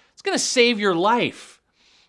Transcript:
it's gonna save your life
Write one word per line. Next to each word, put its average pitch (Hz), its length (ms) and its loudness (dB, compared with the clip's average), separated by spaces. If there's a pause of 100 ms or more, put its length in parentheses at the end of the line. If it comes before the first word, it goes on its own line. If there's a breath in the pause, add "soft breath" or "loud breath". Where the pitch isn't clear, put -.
(120)
it's - 100 -20
gonna 370 160 -2
save 240 420 0
your 202 140 0
life 190 640 -2 (480 soft breath)